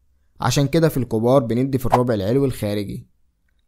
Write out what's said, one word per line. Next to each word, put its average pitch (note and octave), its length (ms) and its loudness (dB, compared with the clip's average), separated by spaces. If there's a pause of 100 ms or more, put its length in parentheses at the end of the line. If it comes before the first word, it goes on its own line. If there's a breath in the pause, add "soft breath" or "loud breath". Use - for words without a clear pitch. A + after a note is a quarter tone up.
(420)
عشان C#3 260 2
كده D#3+ 220 2
في - 80 -4
الكبار B2 460 2
بندي B2+ 340 -2
في - 80 -4
الربع A#2+ 280 2
العلوي A#2 340 0
الخارجي. G#2+ 600 -6 (580)